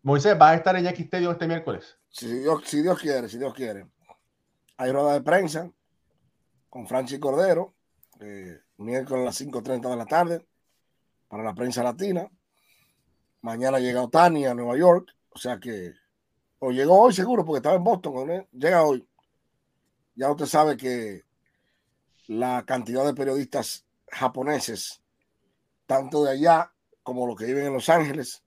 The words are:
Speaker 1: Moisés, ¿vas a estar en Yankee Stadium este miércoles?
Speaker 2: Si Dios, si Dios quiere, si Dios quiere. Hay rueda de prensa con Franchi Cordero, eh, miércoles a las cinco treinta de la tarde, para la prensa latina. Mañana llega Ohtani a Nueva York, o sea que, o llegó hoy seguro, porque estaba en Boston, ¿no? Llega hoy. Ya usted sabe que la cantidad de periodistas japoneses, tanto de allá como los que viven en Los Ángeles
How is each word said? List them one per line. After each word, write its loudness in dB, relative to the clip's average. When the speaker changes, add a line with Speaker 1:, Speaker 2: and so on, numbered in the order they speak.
Speaker 1:
Moisés, 2
¿vas 10
a 6
estar 2
en 0
Yankee -4
Stadium -2
este -4
miércoles? -6
Speaker 2:
Si -14
Dios, 0
si -2
Dios -2
quiere, -4
si -14
Dios -6
quiere. -10
Hay -4
rueda 2
de -2
prensa 0
con -18
Franchi -6
Cordero, 0
eh, -18
miércoles -6
a -2
las -6
cinco -10
treinta -6
de -4
la -8
tarde, 0
para -12
la -6
prensa -4
latina. -4
Mañana -2
llega 0
Ohtani 4
a 0
Nueva -4
York, 6
o -20
sea -8
que, -12
o -4
llegó 6
hoy 8
seguro, 0
porque -2
estaba 2
en -2
Boston, -2
¿no? -6
Llega 2
hoy. 2
Ya 0
usted -2
sabe 4
que -8
la -4
cantidad -2
de 0
periodistas -6
japoneses, -6
tanto 0
de 2
allá 4
como -6
los -6
que -8
viven -2
en -4
Los -4
Ángeles 0